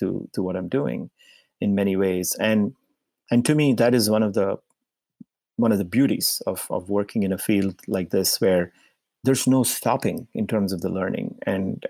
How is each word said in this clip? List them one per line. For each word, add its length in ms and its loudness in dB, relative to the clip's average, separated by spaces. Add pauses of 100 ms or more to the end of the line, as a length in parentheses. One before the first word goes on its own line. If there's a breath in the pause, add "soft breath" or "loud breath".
to, 320 -4
to 100 -2
what 140 -4
I'm 120 -6
doing 420 -4 (500 soft breath)
in 140 0
many 220 2
ways. 440 0
And, 340 2 (560)
and 160 4
to 80 4
me, 200 4
that 200 4
is 160 2
one 120 2
of 120 0
the, 240 0 (1000)
one 140 2
of 80 2
the 60 -2
beauties 600 0
of, 240 -4
of 200 -4
working 320 -2
in 100 0
a 60 -2
field 480 0
like 240 -4
this, 300 0
where 320 2 (500 soft breath)
there's 240 0
no 160 4
stopping 720 -2
in 120 -2
terms 260 0
of 80 -4
the 80 -2
learning. 580 -4
And, 440 -4